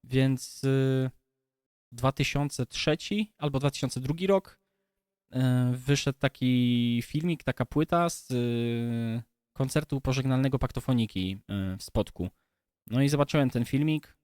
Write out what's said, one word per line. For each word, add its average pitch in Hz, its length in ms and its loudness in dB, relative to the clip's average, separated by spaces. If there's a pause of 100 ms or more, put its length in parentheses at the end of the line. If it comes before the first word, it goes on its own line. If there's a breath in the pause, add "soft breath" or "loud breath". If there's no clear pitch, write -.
Więc, 131 600 0
y, 135 460 2 (800)
dwa 123 200 0
tysiące 139 540 -2
trzeci 202 720 -2
albo 143 200 -2
dwa 139 120 2
tysiące 127 300 -4
drugi 160 260 -2
rok, 190 320 2 (720)
e, 127 420 2
wyszedł 135 440 -2
taki 123 840 2
filmik, 156 420 -4
taka - 200 -2
płyta 170 460 0
z, - 200 -14
y, 117 920 -2 (300)
koncertu 135 480 -2
pożegnalnego 131 580 0
Paktofoniki, 107 800 -2 (360)
y, - 20 -8
w - 60 -14
Spodku. - 460 -4 (580)
No 123 160 0
i 139 60 4
zobaczyłem 143 420 2
ten 120 140 0
filmik. 151 600 -2